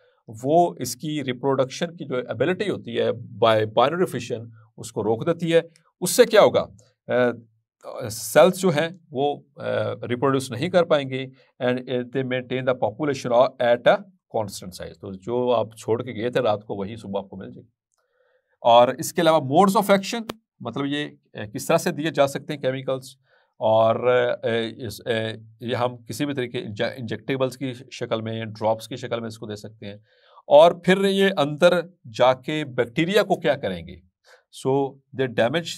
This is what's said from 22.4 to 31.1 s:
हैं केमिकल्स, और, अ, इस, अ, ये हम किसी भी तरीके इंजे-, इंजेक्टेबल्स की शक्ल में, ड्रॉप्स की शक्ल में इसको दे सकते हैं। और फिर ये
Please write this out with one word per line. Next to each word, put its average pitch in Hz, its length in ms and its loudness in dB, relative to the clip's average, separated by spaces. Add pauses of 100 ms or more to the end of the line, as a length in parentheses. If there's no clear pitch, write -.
हैं 147 100 -12
केमिकल्स, 131 540 -6 (440)
और, 113 460 4
अ, 123 340 2 (460)
इस, - 140 -12
अ, 131 100 -6 (560)
ये 120 80 -4
हम 123 220 -2
किसी 117 300 -6
भी 143 80 -4
तरीके 123 240 -6
इंजे-, 113 340 -6
इंजेक्टेबल्स 131 640 -4
की 131 180 -8
शक्ल 117 480 -8
में, 113 300 -8
ड्रॉप्स 107 340 -2
की 135 100 -12
शक्ल 117 240 -8
में 113 80 -8
इसको 113 180 -14
दे 107 100 -10
सकते 107 300 -16
हैं। 101 180 -16 (440)
और 170 380 8
फिर 196 200 4
ये 196 240 4